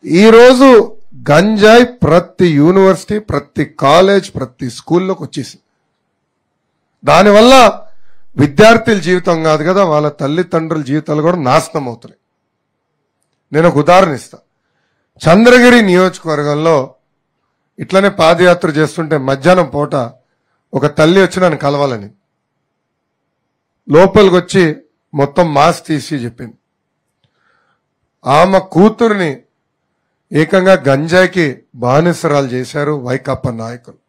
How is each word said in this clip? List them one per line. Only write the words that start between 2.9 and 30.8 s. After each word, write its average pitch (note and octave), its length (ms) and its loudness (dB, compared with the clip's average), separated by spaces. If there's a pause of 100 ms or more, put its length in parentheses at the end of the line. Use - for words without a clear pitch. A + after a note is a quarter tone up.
ప్రతి D3 460 -8
కాలేజ్, F#3 680 0
ప్రతి B2+ 360 -12
స్కూల్లోకి F3+ 520 -6
వచ్చేసింది. - 420 -16 (1400)
దానివల్ల G#3 760 4 (560)
విద్యార్థుల G#3+ 640 2
జీవితం E3+ 440 -4
కాదు D#3 200 -2
కదా, F#3 220 0
వాళ్ళ D3+ 240 -2
తల్లిదండ్రుల D#3+ 760 -6
జీవితాలు D3+ 400 -6
కూడా E3+ 140 -2
నాశనం D3 520 -4
అవుతున్నాయి. - 320 -20 (1300)
నేను D#3 160 2
ఒక D3 80 -2
ఉదాహరణ F3 360 2
ఇస్తా. - 260 -16 (840)
చంద్రగిరి A#3+ 600 4
నియోజకవర్గంలో D#3+ 1120 -2 (840)
ఇట్లనే F#3+ 300 -2
పాదయాత్ర F3 600 0
చేస్తుంటే D3+ 500 -4
మధ్యాహ్నం C3+ 500 0
పూట D3 260 -8 (800)
ఒక C#3 120 -2 (120)
తల్లి E3+ 240 2
వచ్చి F#3 180 -4
నన్ను F3 160 0
కలవాలని C#3 540 -6 (1800)
లోపలికి F#3+ 460 4
వచ్చి F3 400 -2 (380)
మొత్తం D3 400 -2
మాస్క్ D#3+ 320 0
తీసి D3+ 300 -8
చెప్పింది. A#2 380 -14 (1700)
ఆమె F3 320 2
కూతుర్ని F#3+ 840 -2 (920)
ఏకంగా F#3 400 2 (160)